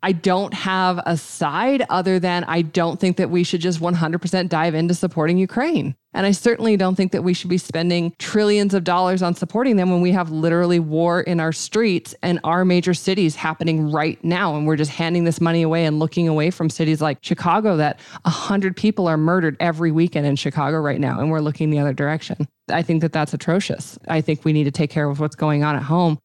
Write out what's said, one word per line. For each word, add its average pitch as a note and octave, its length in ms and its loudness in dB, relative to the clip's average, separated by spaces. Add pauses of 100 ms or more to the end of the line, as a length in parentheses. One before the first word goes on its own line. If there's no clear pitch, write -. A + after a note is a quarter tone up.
I F#3+ 120 0
don't F#3 420 0
have F#3 520 0
a E3+ 100 0
side G3+ 720 -2
other F#3 300 0
than F3 240 0
I E3+ 180 0
don't E3+ 380 -2
think F3+ 160 2
that E3+ 140 0
we F3 120 2
should F3 180 -2
just E3 200 -2
one F3 140 0
hundred E3 260 -2
percent F#3 280 -2
dive E3 280 0
into E3+ 180 2
supporting E3+ 440 0
Ukraine. F#3+ 580 0 (180)
And F#3 100 -2
I G3 60 4
certainly A3 460 2
don't F#3 180 2
think F#3 180 0
that F3 120 -2
we F3+ 100 2
should F3+ 160 -6
be F3+ 80 2
spending E3+ 640 -2
trillions G#3 540 2
of F#3 100 0
dollars F3+ 380 2
on F3 120 0
supporting A3+ 400 0
them F#3 160 2
when F3+ 100 2
we F3+ 120 4
have F3+ 180 0
literally E3+ 480 2
war E3+ 440 0
in E3+ 180 0
our D#3+ 120 0
streets G#3 720 -2
and F3 220 0
our E3+ 200 2
major F3+ 300 4
cities F#3 400 0
happening D#3+ 560 -2
right D3+ 320 -2
now. F3 320 0
And D3+ 140 0
we're D#3 80 2
just D3 160 -2
handing E3+ 320 0
this E3 160 0
money E3+ 220 2
away E3 220 2
and D3+ 140 0
looking E3 300 0
away D#3 240 0
from D#3+ 180 -2
cities D#3 320 0
like D3+ 200 -2
Chicago F#3 560 0
that D3+ 200 0 (260)
a F3 60 2
hundred F#3+ 460 -2
people G#3 320 0
are D#3+ 80 2
murdered D#3+ 420 2
every E3 320 0
weekend D#3+ 360 2
in C#3+ 100 2
Chicago D3 420 -2
right D3 220 -2
now. B2+ 180 -2
And D3 100 0
we're D#3+ 120 0
looking D3+ 300 -2
the D3 100 2
other C#3+ 120 0
direction. D3 540 -4 (240)
I E3 120 0
think D#3+ 180 0
that D#3 120 0
that's D3+ 220 -2
atrocious. - 720 -4
I D#3+ 140 0
think D3+ 240 -2
we D#3 80 2
need D3+ 120 2
to C#3 80 0
take D3+ 180 -2
care D3 200 -2
of C#3 80 -4
what's D3+ 180 -4
going D3+ 280 0
on D3+ 100 0
at C#3 80 -2
home. D#3+ 420 2